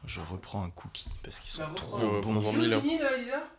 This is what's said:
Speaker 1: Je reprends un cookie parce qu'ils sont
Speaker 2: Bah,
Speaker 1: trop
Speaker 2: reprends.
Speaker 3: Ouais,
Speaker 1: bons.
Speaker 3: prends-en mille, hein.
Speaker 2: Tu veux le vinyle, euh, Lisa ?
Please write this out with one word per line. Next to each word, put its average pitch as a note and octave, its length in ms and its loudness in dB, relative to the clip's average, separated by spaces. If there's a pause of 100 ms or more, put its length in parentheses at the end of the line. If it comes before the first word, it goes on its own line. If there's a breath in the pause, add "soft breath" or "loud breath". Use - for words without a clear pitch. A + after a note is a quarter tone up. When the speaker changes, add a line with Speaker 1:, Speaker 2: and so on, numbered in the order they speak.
Speaker 1:
Je E2 160 -4
reprends F#2 420 -4
un F2+ 60 -2
cookie - 400 -10 (140)
parce - 160 -8
qu'ils - 120 -8
sont D#3+ 100 -4
Speaker 2:
Bah, D#3 140 -6
Speaker 1:
trop - 220 -4
Speaker 2:
reprends. G#2+ 180 4
Speaker 3:
Ouais, G2+ 60 2
Speaker 1:
bons. G#2+ 180 2
Speaker 3:
prends-en G#2+ 140 2
mille, A2+ 200 6
hein. A2 80 6
Speaker 2:
Tu C#4+ 60 2
veux D#4+ 60 4
le D#4+ 40 2
vinyle, D#4 60 0
euh, C4 140 2
Lisa ? C4 260 -2 (160)